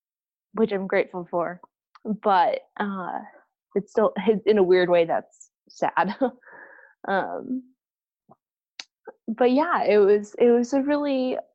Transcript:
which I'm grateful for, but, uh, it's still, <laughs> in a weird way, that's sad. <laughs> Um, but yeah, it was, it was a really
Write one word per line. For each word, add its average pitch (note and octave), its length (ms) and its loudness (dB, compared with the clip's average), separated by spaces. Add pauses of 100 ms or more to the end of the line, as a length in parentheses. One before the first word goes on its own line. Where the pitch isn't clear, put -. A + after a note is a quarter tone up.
(540)
which G#3+ 180 -2
I'm G3 140 -4
grateful F#3 440 -4
for, F3 300 -6 (440)
but, G3+ 560 0 (200)
uh, G3 400 -8 (540)
it's G3 180 -6
still, G#3+ 240 2
<laughs> G3 300 0
in G#3+ 120 4
a G3 40 6
weird F3+ 280 4
way, F3 140 4
that's - 460 -6 (180)
sad. - 520 -2
<laughs> C4+ 60 0 (800)
Um, G3 540 -4 (1700)
but B3 240 2
yeah, D4 320 0
it G#3 140 4
was, G#3 400 2
it A#3+ 120 4
was A#3+ 220 2
a C#4 100 0
really C#4 540 -2 (180)